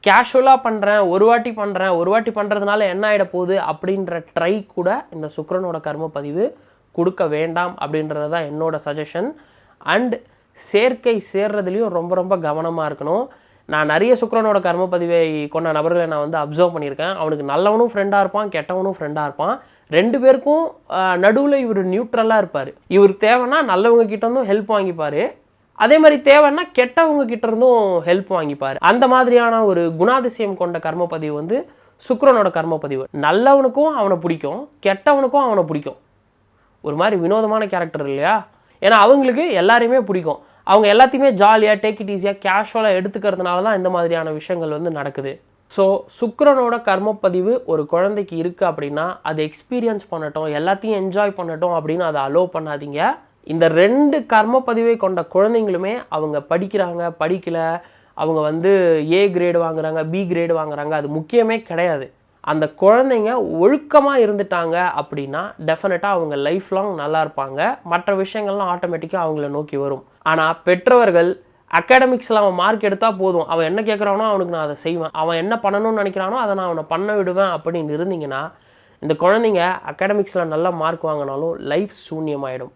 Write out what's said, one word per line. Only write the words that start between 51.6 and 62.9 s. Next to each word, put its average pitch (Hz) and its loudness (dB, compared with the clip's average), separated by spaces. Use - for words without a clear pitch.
அப்படின்னு 156 -4
அதை 156 -2
அலோவ் 165 0
பண்ணாதீங்க. 151 -4
இந்த 165 2
ரெண்டு 240 4
கர்ம 226 2
பதிவை 233 0
கொண்ட 185 -2
குழந்தைங்களுமே 208 0
அவங்க 151 -4
படிக்கிறாங்க, 175 -2
படிக்கல, 165 -4
அவங்க 156 -2
வந்து 170 2
ஏ 196 4
கிரேடு 175 0
வாங்குறாங்க, 160 -2
பி 190 -2
கிரேடு 170 -2
வாங்குறாங்க, 151 -4
அது 147 -4
முக்கியமே 220 0
கிடையாது. 165 -4
அந்த 156 -2
குழந்தைங்க 233 4